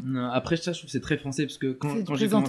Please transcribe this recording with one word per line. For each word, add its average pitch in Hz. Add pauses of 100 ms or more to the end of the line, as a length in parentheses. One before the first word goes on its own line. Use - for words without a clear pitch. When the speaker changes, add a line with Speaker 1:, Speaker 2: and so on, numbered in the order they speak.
Speaker 1:
Non, 127
après, 127
ça, 170
je 165
trouve 147
que -
c'est 139
très 151
français, 143
parce -
que 131
quand, 147
Speaker 2:
C'est 226
du 202
Speaker 1:
quand 147
j'ai 190
commencé, 208